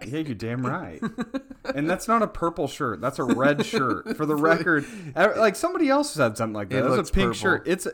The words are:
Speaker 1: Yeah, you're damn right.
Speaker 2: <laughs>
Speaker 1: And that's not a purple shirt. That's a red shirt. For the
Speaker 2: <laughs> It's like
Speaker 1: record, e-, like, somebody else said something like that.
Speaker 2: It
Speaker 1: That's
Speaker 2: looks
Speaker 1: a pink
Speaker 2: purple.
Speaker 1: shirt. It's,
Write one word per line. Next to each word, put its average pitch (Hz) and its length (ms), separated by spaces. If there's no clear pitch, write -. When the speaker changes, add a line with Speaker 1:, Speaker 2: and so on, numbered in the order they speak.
Speaker 1:
Yeah, 143 160
you're 147 140
damn 117 320
right. 170 400
Speaker 2:
<laughs> 220 60
Speaker 1:
And - 120
that's 185 200
not 226 140
a 208 40
purple 170 400
shirt. 123 340
That's 131 200
a 143 40
red 139 400
shirt. 131 520
For 151 100
the 151 80
Speaker 2:
<laughs> - 0
It's 147 80
like 165 160
Speaker 1:
record, 160 260
e-, 180 540
like, 214 160
somebody 349 340
else 285 220
said 117 260
something 113 180
like 104 160
that. - 80
Speaker 2:
It 110 40
Speaker 1:
That's 127 140
Speaker 2:
looks - 140
Speaker 1:
a - 20
pink 190 160
Speaker 2:
purple. 185 120
Speaker 1:
shirt. 180 280
It's, 185 260